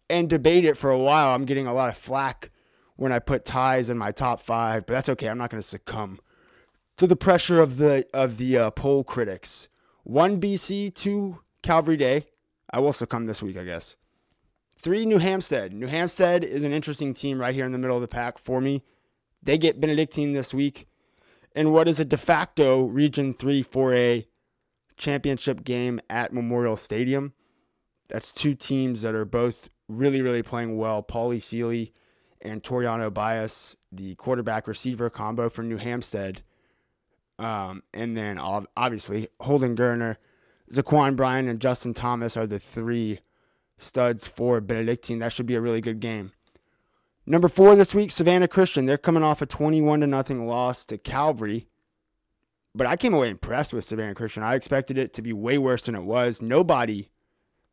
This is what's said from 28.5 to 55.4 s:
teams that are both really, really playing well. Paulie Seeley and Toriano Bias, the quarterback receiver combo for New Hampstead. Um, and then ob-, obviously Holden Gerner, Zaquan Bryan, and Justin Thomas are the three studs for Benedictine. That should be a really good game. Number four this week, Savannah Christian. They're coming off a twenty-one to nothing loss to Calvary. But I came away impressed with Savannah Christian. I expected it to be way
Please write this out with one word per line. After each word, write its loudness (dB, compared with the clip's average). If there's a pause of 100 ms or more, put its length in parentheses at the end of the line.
teams -4
that -2
are -2
both -2 (180)
really, 0
really 0
playing -6
well. -2
Paulie -4
Seeley -6 (480)
and -10
Toriano -4
Bias, -6 (140)
the -14
quarterback -4
receiver -6
combo -4
for -12
New -6
Hampstead. -8 (960)
Um, -8 (120)
and -6
then -6
ob-, -6
obviously -4 (120)
Holden 2
Gerner, 0 (540)
Zaquan 4
Bryan, 0
and -4
Justin -2
Thomas -4
are -2
the -4
three -6 (580)
studs -2
for 0
Benedictine. -4
That -4
should -6
be -2
a 0
really -2
good -6
game. -8 (960)
Number 6
four 12
this 8
week, 2
Savannah 4
Christian. 2
They're 2
coming 2
off 2
a -6
twenty-one 2
to 2
nothing -2
loss -2
to -10
Calvary. -4 (1040)
But -2
I 0
came 0
away 2
impressed -6
with -6
Savannah -8
Christian. -8
I -2
expected -2
it -4
to -10
be -6
way -2